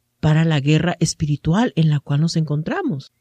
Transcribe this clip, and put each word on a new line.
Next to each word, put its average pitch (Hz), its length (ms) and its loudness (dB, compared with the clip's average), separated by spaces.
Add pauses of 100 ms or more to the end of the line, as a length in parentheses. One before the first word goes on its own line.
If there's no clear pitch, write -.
(200)
para 156 260 2
la 160 140 0
guerra 156 400 0
espiritual 160 760 -2
en 160 140 2
la 147 100 0
cual 143 220 -2
nos 165 140 -2
encontramos. 160 840 -4